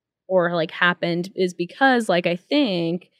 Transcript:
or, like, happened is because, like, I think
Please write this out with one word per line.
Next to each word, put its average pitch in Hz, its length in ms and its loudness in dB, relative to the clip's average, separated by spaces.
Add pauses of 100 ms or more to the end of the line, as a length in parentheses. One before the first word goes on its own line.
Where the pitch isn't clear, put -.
(280)
or, 175 260 0
like, 170 180 -2
happened 175 640 0
is 180 180 -2
because, 240 560 0
like, 175 180 2
I 170 80 0
think 180 760 -2 (100)